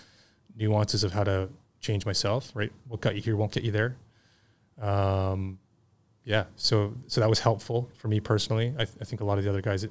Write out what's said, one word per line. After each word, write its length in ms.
nuances 500
of 80
how 100
to 240
change 260
myself, 480
right? 180
What 100
got 160
you 60
here 160
won't 160
get 100
you 80
there. 240
Um, 760
yeah, 220
so, 380
so 140
that 80
was 100
helpful 580
for 100
me 120
personally. 580
I 80
th-, 160
I 40
think 160
a 40
lot 120
of 60
the 60
other 120
guys 300